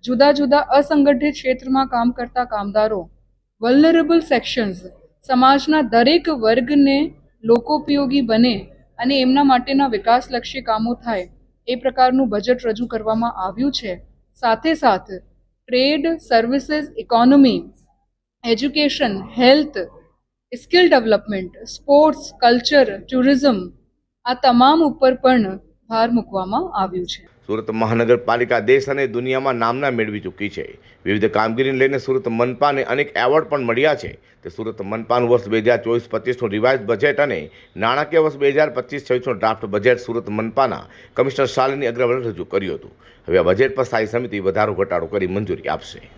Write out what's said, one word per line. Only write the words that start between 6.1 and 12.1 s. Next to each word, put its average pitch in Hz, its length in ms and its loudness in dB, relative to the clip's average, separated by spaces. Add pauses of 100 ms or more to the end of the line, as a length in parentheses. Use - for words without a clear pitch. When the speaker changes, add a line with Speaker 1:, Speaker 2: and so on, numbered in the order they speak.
Speaker 1:
વર્ગને 269 720 2 (460)
લોકોપયોગી 285 760 0
બને 226 340 2 (440)
અને 262 220 0
એમના 269 240 2
માટેના 269 440 2
વિકાસલક્ષી 240 720 -4
કામો 226 340 -2
થાય, 214 340 -6 (400)
એ 247 80 -2
પ્રકારનું 254 520 2